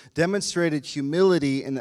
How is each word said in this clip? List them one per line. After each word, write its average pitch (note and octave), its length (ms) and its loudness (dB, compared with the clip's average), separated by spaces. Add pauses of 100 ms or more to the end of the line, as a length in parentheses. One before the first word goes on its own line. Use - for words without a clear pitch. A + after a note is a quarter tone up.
(160)
demonstrated E3+ 680 0
humility D3 800 2
and C3+ 180 -4